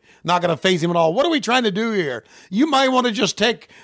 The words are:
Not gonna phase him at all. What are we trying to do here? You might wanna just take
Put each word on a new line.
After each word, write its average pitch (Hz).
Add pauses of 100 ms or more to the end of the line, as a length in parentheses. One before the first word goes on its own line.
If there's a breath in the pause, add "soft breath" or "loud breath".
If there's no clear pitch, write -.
(240 soft breath)
Not 175
gonna 170
phase 185
him 170
at 170
all. 165
What 269
are 349
we 302
trying 240
to 214
do 220
here? 143 (260 loud breath)
You 233
might 269
wanna 247
just 208
take 226 (160 loud breath)